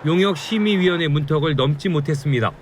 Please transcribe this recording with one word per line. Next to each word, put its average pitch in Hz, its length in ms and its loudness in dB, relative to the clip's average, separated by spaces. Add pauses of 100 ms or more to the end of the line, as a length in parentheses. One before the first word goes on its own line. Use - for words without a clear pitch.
용역심의위원회 185 1000 0
문턱을 147 480 0
넘지 143 320 0
못했습니다. 143 720 0